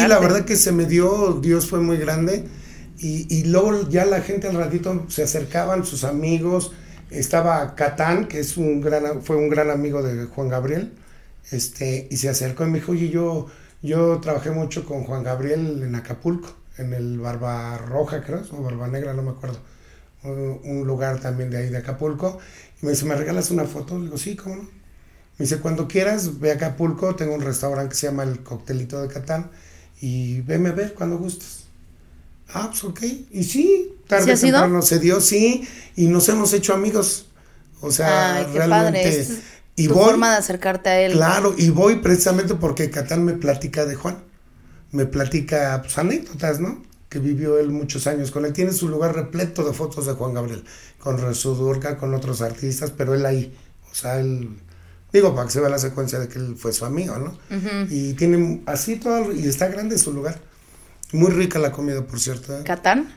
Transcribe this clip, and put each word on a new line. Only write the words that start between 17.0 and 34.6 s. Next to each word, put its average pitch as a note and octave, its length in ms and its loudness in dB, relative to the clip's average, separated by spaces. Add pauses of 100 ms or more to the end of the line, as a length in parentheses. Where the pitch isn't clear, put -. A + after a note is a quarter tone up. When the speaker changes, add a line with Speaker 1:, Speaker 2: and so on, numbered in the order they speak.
Speaker 1:
Barba A#2+ 580 -6
Roja, C3+ 460 -4
creo, E3+ 180 -6 (100)
o D3 120 -10
Barba B2 240 -6
Negra, C3+ 260 -6
no C3+ 100 -4
me C3 80 -6
acuerdo, B2+ 280 -10 (640)
un, C3+ 400 -8
un C#3 240 -6
lugar C3 320 -2
también B2+ 300 -6
de B2 80 -6
ahí B2 120 -4
de B2 80 -4
Acapulco", D3+ 600 -4 (420)
y - 40 -8
me D3 60 0
dice, C#3+ 140 0
"¿Me D3+ 100 0
regalas F3 360 -2
una E3 140 0
foto?". D3 320 -8
Le F3 80 -6
digo, D3 120 -8
"Sí, G3+ 180 -8
¿cómo F#3+ 220 -12
no?". G#3 60 -14
Me - 840 -14
dice, D3 140 -2
"Cuando D#3+ 280 -4
quieras, F#3 520 0
ve D3+ 120 2
a D3 40 0
Acapulco, D#3+ 600 -2
tengo D#3 200 -4
un D3 60 -6
restaurante C3+ 500 -4
que C3 40 -10
se D3 120 -2
llama C#3 160 -4
El B2+ 200 -4
Coctelito B2+ 580 -8
de C#3 60 -6
Catán, D#3+ 420 -6 (520)
y B2+ 400 -4
veme D#3+ 280 2
a E3+ 40 -2
ver G3+ 200 -4
cuando F3 240 -4
gustes". - 400 -10 (960)
Ah, G#3 160 -4
pues, - 140 -6
ok. F#3 180 -8 (300)
Y F#3+ 120 -4
sí, F4+ 520 2 (120)
tarde F#3+ 180 6
Speaker 2:
¿Sí C4 60 8
has B3 120 6
ido? C4 160 8
Speaker 1:
temprano F3+ 220 4